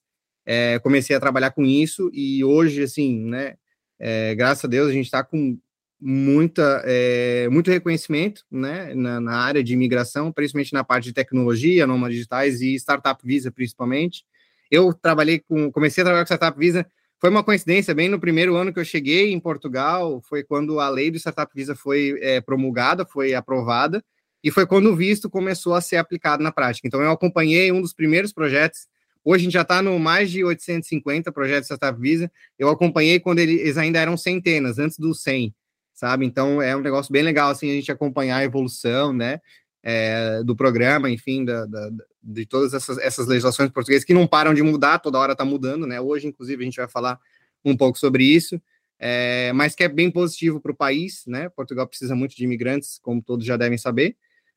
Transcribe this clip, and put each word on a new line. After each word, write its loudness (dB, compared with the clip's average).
é... 0
comecei 2
a 2
trabalhar 0
com 0
isso, 0
e -2
hoje, 4
assim, -2
né, -8
é... -2
graças 2
a -4
Deus, 2
a 0
gente -2
tá -2
com -2
muita, 2
é, 0
muito 2
reconhecimento, -2
né, -8
na, -4
na -4
área 0
de -2
imigração, 0
principalmente -4
na -2
parte 0
de -12
tecnologia, 2
nômades 0
digitais -2
e 0
Startup -2
Visa, -2
principalmente. -4
Eu 6
trabalhei 2
com, -2
comecei 2
a 4
trabalhar 4
com -16
Startup 0
Visa, 2
foi 6
uma 4
coincidência, 2
bem 0
no 0
primeiro 2
ano 0
que -8
eu -4
cheguei 0
em -4
Portugal, -4
foi -8
quando -2
a 0
lei -2
do -8
Startup -6
Visa -8
foi, -2
é, 0
promulgada, 0
foi -2
aprovada, -2
e 0
foi 4
quando 4
o 2
visto 0
começou -4
a 2
ser -2
aplicado -2
na -2
prática. -2
Então, -2
eu 2
acompanhei 2
um 0
dos -6
primeiros 0
projetos. 0
Hoje 4
a 0
gente -2
já 2
tá 2
no 0
mais 2
de -2
oitocentos -4
e -20
cinquenta -4
projetos -2
de -8
Startup -4
Visa. -2
Eu 2
acompanhei 4
quando 0
ele, 4
eles 0
ainda 0
eram 0
centenas, -2
antes -4
do -2
cem, -4
sabe? -2
Então, 0
é 0
um -4
negócio -2
bem 4
legal, 2
assim, -4
a -2
gente -4
acompanhar -2
a 0
evolução, -2
né, -4
é, -2
do 0
programa, 2
enfim, -4
da, -4
da, -10
de -10
todas 0
essas, -6
essas -2
legislações 2
portuguesas 2
que 2
não 6
param 4
de 4
mudar, 2
toda -2
hora 2
tá -4
mudando, -4
né? -8
Hoje, -4
inclusive, -10
a -6
gente -8
vai -6
falar -4
um 2
pouco 2
sobre 4
isso, 4
é, -2
mas 2
que 2
é 2
bem 2
positivo 0
pro -8
país, -4
né? -8
Portugal -8
precisa -8
muito -4
de -8
imigrantes, -4
como -4
todos -6
já -2
devem 0
saber. -2